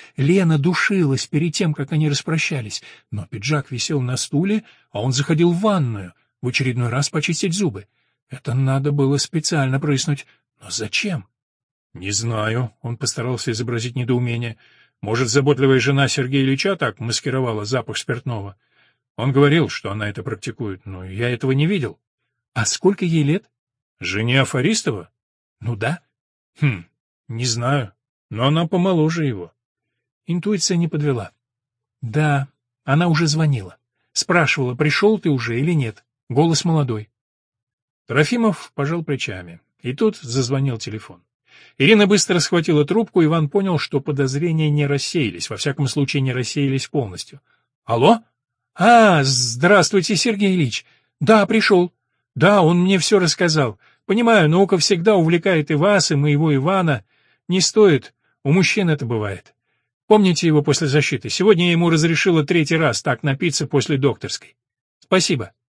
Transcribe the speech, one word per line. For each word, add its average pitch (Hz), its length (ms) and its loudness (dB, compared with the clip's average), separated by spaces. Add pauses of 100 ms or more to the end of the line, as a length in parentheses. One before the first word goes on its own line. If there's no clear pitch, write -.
(160)
Лена 160 420 4
душилась 160 680 0
перед 156 280 -2
тем, 165 200 0
как 143 180 -8
они 156 160 2
распрощались, 143 760 -4 (280)
но 101 160 -8
пиджак 135 440 -6
висел 135 300 -4
на 123 160 -4
стуле, 196 480 -2 (260)
а 104 120 -6
он 131 100 0
заходил 160 400 0
в 175 80 -2
ванную 123 540 -2 (280)
в 123 60 -4
очередной 123 400 -2
раз 131 220 -2
почистить 170 440 -2
зубы. 135 320 -4 (420)
Это - 260 -8
надо 135 380 0
было 139 260 2
специально 139 640 -2
прыснуть. 143 460 -2 (340)
Но - 100 -18
зачем? - 560 -6 (680)
"Не 92 160 -10
знаю", 110 640 -4 (100)
он 117 140 -8
постарался 123 560 -6
изобразить 117 440 -6
недоумение. 120 600 -4 (420)
"Может, 113 280 -2
заботливая 135 500 2
жена 139 300 0
Сергея 135 340 -2
Ильича 139 340 -2
так 117 240 -6
маскировала 117 640 -4
запах 117 320 -6
спиртного? 113 600 -8 (600)
Он 127 160 -2
говорил, 143 380 4
что - 200 -10
она 104 180 -6
это 101 140 -10
практикует, 104 600 -10
но 92 200 -14
я 104 260 -4
этого 131 220 -2
не 143 140 2
видел". 156 320 -2 (540)
"А - 140 -4
сколько - 380 0
ей 160 180 2
лет?" 151 280 -2 (480)
"Жене 113 440 0
Афаристова?" 131 680 -2 (500)
"Ну 113 140 -6
да". 113 260 -4 (600)
"Хм, 107 240 -2 (440)
не 117 180 -8
знаю, 120 460 -2 (380)
но 113 160 -2
она 165 200 2
помоложе 170 600 0
его". 95 260 -6 (760)
Интуиция 180 500 -2
не 170 120 0
подвела. 143 440 -4 (680)
"Да, 139 460 0 (360)
она 156 240 2
уже 160 180 0
звонила. 143 520 -2 (340)
Спрашивала, 143 640 -2
пришёл 170 440 0
ты 160 120 -2
уже 120 300 -2
или 160 120 0
нет. 127 320 -2 (240)
Голос 156 360 2
молодой". 135 460 -2 (960)
Трофимов 185 680 0
пожал 160 300 -4
плечами. 92 560 -8 (200)
И 120 120 -8
тут 214 240 0
зазвонил 131 640 -4
телефон. - 440 -14 (560)
Ирина 208 280 6
быстро 185 340 2
схватила 156 440 2
трубку, 185 380 0
Иван 156 260 2
понял, 190 300 0
что - 220 -4
подозрения 151 680 -2
не 147 180 0
рассеялись, 135 600 -4
во 110 80 -8
всяком 139 300 -4
случае 139 360 -2
не 131 100 -2
рассеялись 135 560 -2
полностью. 113 520 -6 (440)
"Алло? 143 360 4 (540)
А, 208 480 6
здравствуйте, 147 920 2
Сергей 202 380 0
Ильич. 147 300 -2 (360)
Да, 202 260 4
пришёл. 190 460 2 (420)
Да, 185 280 4
он 170 180 4
мне 190 180 4
всё 196 200 2
рассказал. 156 600 0 (280)
Понимаю, 214 420 4
наука 185 300 4
всегда 185 360 2
увлекает 165 560 2
и 160 40 0
вас, 185 360 2
и 156 60 0
моего 147 380 2
Ивана. 156 500 0 (440)
Не 180 120 0
стоит, 180 540 2 (280)
у 139 100 0
мужчин 180 380 2
это 143 160 -2
бывает. 104 480 -6 (520)
Помните 190 400 4
его 151 160 4
после 147 240 0
защиты? 143 440 -2
Сегодня 180 360 4
я 175 60 2
ему 170 180 2
разрешила 165 540 2
третий 160 320 0
раз 147 260 0
так 131 200 -4
напиться 147 440 -2
после 139 320 0
докторской. - 580 -4 (440)
Спасибо. 170 520 -2 (260)